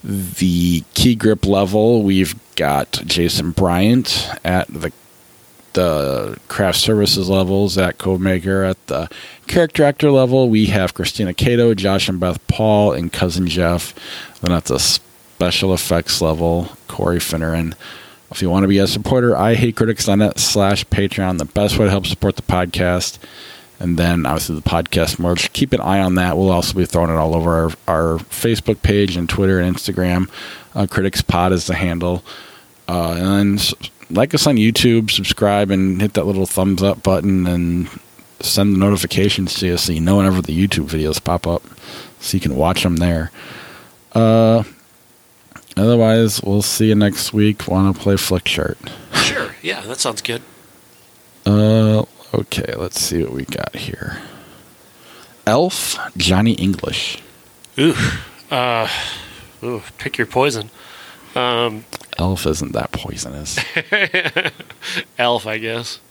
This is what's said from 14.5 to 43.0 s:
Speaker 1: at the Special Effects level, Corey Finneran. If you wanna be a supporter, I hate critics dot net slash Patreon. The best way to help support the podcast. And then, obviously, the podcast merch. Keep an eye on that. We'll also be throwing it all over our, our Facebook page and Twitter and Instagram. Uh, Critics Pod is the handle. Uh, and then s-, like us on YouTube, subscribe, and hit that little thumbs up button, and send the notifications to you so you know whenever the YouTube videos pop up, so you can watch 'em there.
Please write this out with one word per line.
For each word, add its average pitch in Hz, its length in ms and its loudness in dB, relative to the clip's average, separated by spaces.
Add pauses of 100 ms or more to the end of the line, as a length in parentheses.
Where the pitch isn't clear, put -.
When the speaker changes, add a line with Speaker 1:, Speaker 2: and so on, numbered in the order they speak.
Speaker 1:
at 85 140 0
the 65 140 -2
Special - 920 -2
Effects - 480 -2
level, 85 480 0 (180)
Corey - 320 -2
Finneran. 82 540 -4 (580)
If - 100 -8
you 92 80 0
wanna 95 180 4
be 98 120 4
a 98 80 4
supporter, 120 480 0
I 113 200 2
hate 117 200 0
critics 110 300 0
dot 101 140 2
net 107 200 2
slash 101 460 0
Patreon. 95 520 0
The 76 80 -4
best 104 320 0
way 110 80 4
to 98 60 4
help 98 140 0
support - 320 -2
the - 60 -10
podcast. 90 720 -2 (640)
And 85 200 -2
then, 85 260 2
obviously, 78 300 -2
the 73 120 -4
podcast 82 520 0
merch. 87 340 -2
Keep 135 200 0
an - 80 0
eye 98 180 0
on 92 160 2
that. 90 200 2
We'll 95 140 2
also 87 240 0
be 90 120 0
throwing 85 260 0
it - 40 0
all 80 200 0
over 82 180 0
our, 82 180 0 (160)
our 82 300 0
Facebook - 640 -2
page 101 340 2
and 85 140 -4
Twitter 95 300 2
and 90 180 0
Instagram. 90 540 -2 (420)
Uh, 101 140 0
Critics - 340 -2
Pod 90 320 2
is 87 140 -2
the 90 80 -2
handle. 87 480 -2 (640)
Uh, 85 320 -2
and 92 80 -2
then 101 320 2
s-, - 160 -2 (340)
like 107 240 0
us 151 140 2
on 143 80 4
YouTube, 113 560 4
subscribe, 101 580 0
and 95 320 2
hit 104 140 -2
that 87 100 0
little 95 220 0
thumbs 92 340 0
up 98 220 0
button, 95 420 2
and 87 420 0 (520)
send 101 340 2
the 92 60 4
notifications 95 760 0
to 92 140 -2
you 87 100 0
so - 160 -2
you 80 80 -2
know 95 160 4
whenever 95 240 2
the 78 160 -4 (100)
YouTube 78 220 0
videos 78 340 -2
pop 85 220 -2
up, 85 160 -2 (580)
so - 160 -6
you 95 60 0
can 69 140 -2
watch 82 280 0
'em 87 140 0
there. 82 320 0 (840)